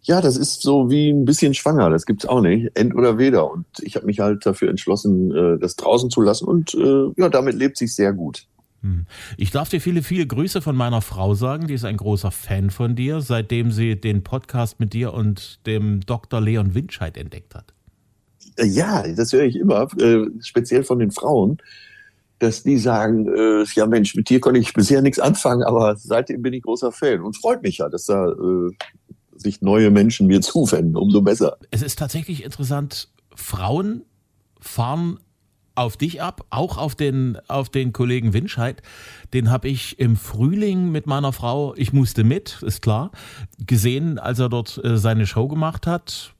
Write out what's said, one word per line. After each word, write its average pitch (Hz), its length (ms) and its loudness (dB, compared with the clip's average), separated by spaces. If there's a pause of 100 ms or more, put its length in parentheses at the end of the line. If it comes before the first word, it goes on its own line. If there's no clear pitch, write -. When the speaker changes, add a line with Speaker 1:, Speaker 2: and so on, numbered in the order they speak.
Speaker 1:
Ja, 180 180 4
das 135 160 2
ist - 240 -4
so 135 300 4
wie 147 180 4
ein 143 160 4
bisschen 143 300 4
schwanger, 139 340 2
das 80 160 2
gibt's 104 220 -2
auch 127 120 2
nicht, 107 380 4
End 123 160 2
oder 120 240 4
Weder. 117 320 4
Und 85 160 -10 (160)
ich - 140 -12
hab 104 80 -4
mich 101 160 -2
halt 101 260 0
dafür - 240 0
entschlossen, 95 680 0
äh, 85 220 4
das 90 180 -4
draußen 120 360 0
zu 120 100 2
lassen 101 240 2
und, 165 300 0
äh, 139 320 2 (100)
ja, 180 120 4
damit 131 260 2
lebt 135 200 0
sich 117 200 -6
sehr 101 180 2
gut. 82 320 -8 (380)
Speaker 2:
Hm. 87 240 -4 (300)
Ich 98 120 -2
darf 143 200 -4
dir 165 120 -2
viele, 175 220 -2
viele 175 240 -2
Grüße 156 340 -4
von 143 140 -2
meiner 120 260 0
Frau 98 320 -2
sagen, 131 320 -2
die 147 80 -4
ist 120 120 -6
ein 104 120 -4
großer 101 320 -2
Fan 98 400 -4
von 120 260 -2
dir, 143 260 -4
seitdem 120 500 -2
sie 110 280 -2
den 101 240 -2
Podcast 123 560 -6
mit 110 140 -4
dir 117 220 -4
und 104 500 -4
dem 107 360 -2
Doktor 117 380 -6
Leon 107 360 0
Winscheid 104 420 -6
entdeckt - 380 -16
hat. - 180 -18 (840)
Speaker 1:
Äh, 113 100 4
ja, 175 400 2
das 165 260 -2
höre 143 120 6
ich 123 100 0
immer, 139 320 2 (120)
äh, 113 280 4 (140)
speziell 123 420 0
von 127 160 0
den 107 100 2
Frauen, 123 480 0 (800)
dass 113 240 -2
die 139 160 2
sagen, 110 580 2
äh, 107 280 4 (100)
„Ja 110 140 4
Mensch, 110 260 2
mit - 160 -2
dir 127 100 6
konnte 127 200 4
ich - 140 0
bisher 135 280 4
nichts 139 180 2
anfangen, 123 440 2
aber 113 320 2
seitdem 117 480 -2
bin 127 100 -2
ich 127 80 -8
großer 117 300 -2
Fan.“ 117 300 0
Und 104 160 -10
freut 240 260 -2
mich 95 160 -4
ja, 76 100 -2
dass 87 160 -8
da, 98 240 2
äh, 90 420 -2 (680)
sich 101 240 -6
neue 104 300 4
Menschen 101 360 6
mir 95 120 6
zuwenden, 90 560 0
umso 101 260 4
besser. 98 360 2 (120)
Speaker 2:
Es 110 120 -4
ist 147 180 -8
tatsächlich 156 460 -6
interessant, 143 640 -6 (260)
Frauen 160 680 -4 (580)
fahren 156 580 -4 (560)
auf 123 220 -4
dich 160 240 -6
ab, 175 280 -10
auch 165 280 -4
auf 151 180 -6
den, 135 420 -2 (120)
auf 135 180 -4
den 131 240 -4
Kollegen 120 400 -2
Winscheid. 127 500 -4 (520)
Den 120 180 2
hab 127 140 0
ich - 340 -6
im 117 160 4
Frühling 180 720 0
mit 151 160 -4
meiner 139 280 -2
Frau, 131 420 -4
ich 127 160 -2
musste 127 320 2
mit, 147 400 0
ist 110 180 -4
klar, 117 300 -2 (480)
gesehen, 127 600 0
als 120 200 -4
er 127 80 2
dort, 117 380 -6
äh, 117 120 2
seine 110 300 2
Show 120 220 -2
gemacht 156 360 -4
hat - 540 -6